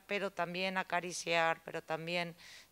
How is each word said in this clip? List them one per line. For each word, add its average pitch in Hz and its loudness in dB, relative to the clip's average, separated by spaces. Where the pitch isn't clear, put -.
pero 202 0
también 180 -2
acariciar, 170 2
pero 160 -6
también 165 -2